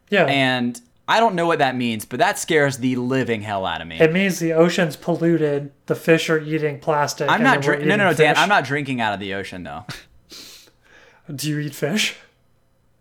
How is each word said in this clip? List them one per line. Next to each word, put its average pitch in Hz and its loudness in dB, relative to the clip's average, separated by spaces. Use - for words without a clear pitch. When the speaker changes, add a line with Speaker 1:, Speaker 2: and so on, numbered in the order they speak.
Speaker 1:
Yeah. 190 4
Speaker 2:
And 127 0
I 208 4
don't 226 4
know 170 0
what 165 2
that 131 2
means, 117 -2
but - -6
that 196 2
scares 143 2
the 127 0
living 123 -2
hell 101 -4
out 82 -4
of 82 -12
me. 82 -8
Speaker 1:
It 160 4
means 185 0
the 165 -2
ocean's 170 2
polluted, 156 -2
the 160 -2
fish 160 2
are 160 2
eating 151 -4
plastic, 147 -2
Speaker 2:
I'm 160 2
Speaker 1:
and 226 0
Speaker 2:
not 226 4
Speaker 1:
then 139 -2
we're 147 2
Speaker 2:
dri-, 147 -4
no, 202 4
no, 214 2
Speaker 1:
eating - -
Speaker 2:
no, 151 2
Dan, 147 4
Speaker 1:
fish. 151 4
Speaker 2:
I'm 180 4
not 190 4
drinking 135 -4
out 107 0
of 95 -6
the 98 -6
ocean, 95 -8
though. 80 -12
Speaker 1:
<laughs> - -20
Do 147 -6
you 147 -2
eat 147 -6
fish? 175 -2